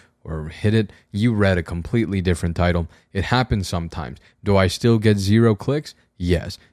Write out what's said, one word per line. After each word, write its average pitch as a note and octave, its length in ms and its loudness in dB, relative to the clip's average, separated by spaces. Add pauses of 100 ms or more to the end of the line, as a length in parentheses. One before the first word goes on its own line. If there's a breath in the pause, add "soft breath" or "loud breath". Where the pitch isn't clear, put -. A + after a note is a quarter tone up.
(260 soft breath)
or D#2 220 -8
hit G#2 260 -2
it, A2 160 0 (220 soft breath)
you A2 220 0
read G2 240 4
a E2 60 -2
completely F#2+ 580 -2
different E2+ 340 -2
title. E2+ 320 0 (240 soft breath)
It G2 140 -4
happens A#2 420 -2
sometimes. E2 520 -8 (220 soft breath)
Do G2+ 140 2
I F#2+ 120 6
still A#2 300 2
get G#2+ 200 2
zero A2 360 4
clicks? C#3+ 420 -6 (200)
Yes. F2+ 420 -2 (140 soft breath)